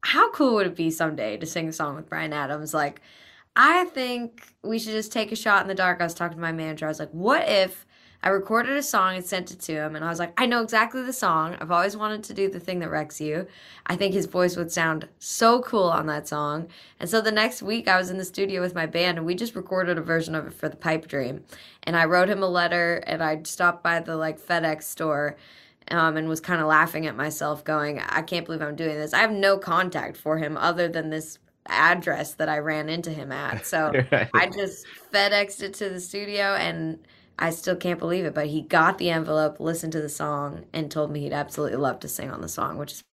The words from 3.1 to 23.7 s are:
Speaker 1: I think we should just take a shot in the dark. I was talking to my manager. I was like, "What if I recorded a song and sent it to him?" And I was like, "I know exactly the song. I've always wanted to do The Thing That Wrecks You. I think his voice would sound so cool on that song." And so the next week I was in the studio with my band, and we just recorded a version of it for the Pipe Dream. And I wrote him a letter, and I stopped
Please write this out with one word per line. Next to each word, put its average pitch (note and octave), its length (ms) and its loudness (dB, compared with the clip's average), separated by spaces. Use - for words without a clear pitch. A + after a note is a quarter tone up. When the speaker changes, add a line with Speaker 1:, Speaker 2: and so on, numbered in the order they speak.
Speaker 1:
I E4+ 300 8
think B3 640 -6
we A3+ 160 -2
should A3 140 -6
just G#3+ 200 -4
take G#3+ 200 -2
a A3 40 -4
shot G3+ 260 4
in F#3+ 60 -4
the F#3+ 60 -2
dark. F3+ 280 2
I - 20 2
was E3 80 -2
talking E3+ 240 -4
to E3 60 -8
my E3 100 -2
manager. D#3 320 -4
I D#3 60 -2
was D3+ 100 -6
like, D3+ 120 -8
"What G#3 360 2
if F#3+ 380 2
I - 80 2
recorded A3 440 2
a C#4+ 80 0
song F#3+ 340 2
and F3+ 100 -8
sent F3+ 240 -4
it - 100 -16
to - 120 -8
him?" D#3 220 -4
And D#3 80 -8
I E3 60 -2
was E3+ 100 -4
like, E3+ 200 -4
"I B3+ 80 4
know A#3+ 160 2
exactly A3+ 400 0
the B3+ 100 -6
song. E3+ 480 0
I've D#3+ 100 -6
always F3+ 240 2
wanted G#3+ 300 -4
to - 80 -12
do G3 160 0
The F#3+ 100 -6
Thing F3+ 200 -6
That E3 100 -4
Wrecks D#3 320 -4
You. D3+ 260 -2
I F3+ 100 -2
think F#3+ 180 0
his F#3 100 0
voice F3+ 320 2
would E3+ 160 -4
sound D#3+ 360 0
so A#3 420 4
cool A3+ 240 2
on E3 220 2
that D3+ 200 -4
song." D3 420 -4
And F3 120 -6
so A3+ 100 4
the A3 100 2
next G#3+ 320 0
week A3 240 -2
I F#3 120 6
was F#3 100 0
in F3+ 80 -4
the F#3 80 -4
studio F#3+ 380 -2
with F3+ 120 -2
my E3 120 -2
band, E3+ 320 0
and D#3+ 80 -4
we F3 80 0
just A3+ 200 -4
recorded F#3 440 0
a - 20 -4
version E3 340 0
of D#3 120 -4
it - 80 -14
for D#3 160 -6
the - 60 -14
Pipe D#3+ 300 -2
Dream. C3+ 380 -6
And E3+ 160 0
I E3 80 6
wrote F3+ 240 6
him G3 120 0
a F#3+ 60 2
letter, E3+ 580 2
and E3 160 -2
I D#3 200 -2
stopped F3 400 0